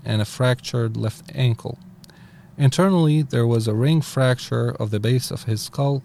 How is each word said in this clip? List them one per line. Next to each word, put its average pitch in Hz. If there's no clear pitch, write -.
and 110
a -
fractured 120
left 110
ankle. 123
Internally, 156
there 123
was 117
a 110
ring 147
fracture 120
of 107
the 104
base 127
of -
his 110
skull 139